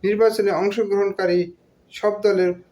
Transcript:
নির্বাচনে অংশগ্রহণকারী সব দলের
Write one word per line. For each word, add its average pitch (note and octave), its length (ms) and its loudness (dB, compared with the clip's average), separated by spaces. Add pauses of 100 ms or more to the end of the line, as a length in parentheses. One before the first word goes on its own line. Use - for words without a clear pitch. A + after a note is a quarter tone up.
নির্বাচনে G#3 480 2 (100)
অংশগ্রহণকারী G3 760 0 (600)
সব G#3 140 0 (120)
দলের F#3 240 2 (220)